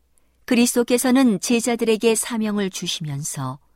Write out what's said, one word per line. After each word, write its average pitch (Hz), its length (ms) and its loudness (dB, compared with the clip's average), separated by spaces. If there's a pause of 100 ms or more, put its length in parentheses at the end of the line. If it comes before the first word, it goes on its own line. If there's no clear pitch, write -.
(460)
그리스도께서는 240 960 2
제자들에게 226 760 0
사명을 208 540 -2
주시면서 143 880 -8 (160)